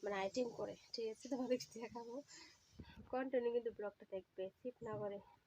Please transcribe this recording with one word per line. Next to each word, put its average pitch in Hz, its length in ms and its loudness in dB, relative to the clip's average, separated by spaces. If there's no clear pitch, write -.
মানে 202 180 2
আইটেম 240 260 2
করে, 208 160 0
ঠিক 226 180 0
আছে, - 200 -10
তোমাদেরকে 247 340 4
দেখাবো। 233 320 -6
কন্টিনিউ 254 440 4
কিন্তু 233 220 4
ব্লগটা 208 260 -4
দেখবে, 185 280 -4
স্কিপ 247 220 -6
না 214 40 -2
করে। 202 160 -2